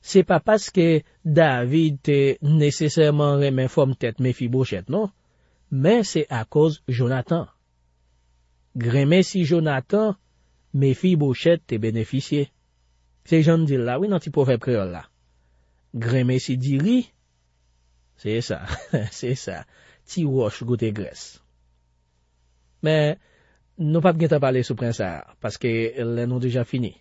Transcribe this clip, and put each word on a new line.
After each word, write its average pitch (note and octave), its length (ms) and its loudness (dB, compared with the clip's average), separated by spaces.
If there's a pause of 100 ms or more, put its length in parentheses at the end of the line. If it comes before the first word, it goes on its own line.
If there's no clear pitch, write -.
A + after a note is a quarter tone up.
Se F#3+ 160 4
pa E3+ 180 2
paske E3+ 640 2 (200)
David D3 800 2
te C#3+ 120 2 (220)
nesesèman D3 1000 2
renmen C3 300 0
fòm C3+ 260 2
tèt A2+ 240 -6
Mefibochèt, A#2+ 680 -2
non? G3 220 -2 (600)
Men F3+ 360 2
se D#3 240 -2
akoz D3 560 0
Jonatan. B2+ 600 -2 (1300)
Grenmen C#3 500 2
si F#3 220 -2
Jonatan, E3+ 680 0 (600)
Mefibochèt D3 920 2
te A2 160 -4
benefisye. C3 640 -2 (800)
Se D#3+ 160 4
jan E3 240 4
di C#3 140 0
la, A#2+ 180 -2
wi, G3+ 100 -2
nan F#3+ 140 -2
ti D#3 80 -10
pwovèb C3 320 2
kreyòl G2+ 320 -2
la. E2 80 -14 (920)
Grenmen B2 460 0
si C3 180 -4
diri, C#3+ 400 0 (1200)
se G#2+ 240 -4
sa, F2+ 180 -8 (280)
<laughs> G#2+ 280 -4
se B2 220 -4
sa, E2+ 240 -12 (420)
ti - 220 -6
wòch B2+ 400 -2
gote A#2 260 -2
grès. - 300 -12 (1600)
Men, D3+ 300 2 (680)
nou D#3 220 0
pa F3+ 100 6
t E3 80 0
gen D3+ 80 2
tan C#3+ 140 2
pale B2+ 180 2
sou A#2 160 -6
pwen A#2 160 -4
sa, F2+ 300 -6 (180)
paske A2+ 300 -4 (260)
lè A#2+ 300 -4
nou B2 140 -2
deja B2+ 260 -2
fini. A#2+ 320 -4